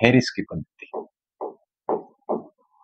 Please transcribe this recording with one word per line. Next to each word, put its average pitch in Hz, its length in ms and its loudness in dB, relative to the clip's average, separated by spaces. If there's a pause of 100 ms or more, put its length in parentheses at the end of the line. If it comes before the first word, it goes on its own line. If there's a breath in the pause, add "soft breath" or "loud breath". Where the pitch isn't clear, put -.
Harris 123 260 6
की - 160 -6
पद्धति। - 460 -14 (1900)